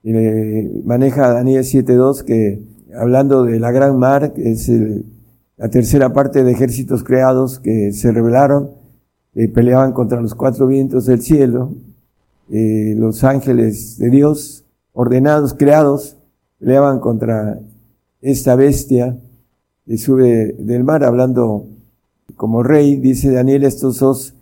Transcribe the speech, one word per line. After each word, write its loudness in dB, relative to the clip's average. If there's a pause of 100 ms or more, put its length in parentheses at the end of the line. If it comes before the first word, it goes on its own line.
Y, -6
eh, -2
maneja 0
Daniel 0
siete 0
dos, 2
que -2 (340)
hablando 2
de 0
la -2
gran 2
mar, 0
que -4
es -6
el, -2 (520)
la -8
tercera 2
parte 0
de 2
ejércitos -4
creados 0
que -2
se -2
rebelaron, 2 (640)
que 0
peleaban 2
contra -2
los -6
cuatro -2
vientos 0
del 2
cielo, 0 (800)
eh, -2
los -2
ángeles 0
de -2
Dios, 0 (260)
ordenados, 0
creados, 2 (420)
peleaban 2
contra -4 (600)
esta 0
bestia 0 (680)
que -6
sube 2
del -4
mar, 0
hablando 0 (680)
como -2
rey, 4
dice 0
Daniel, 2
estos -2
dos -2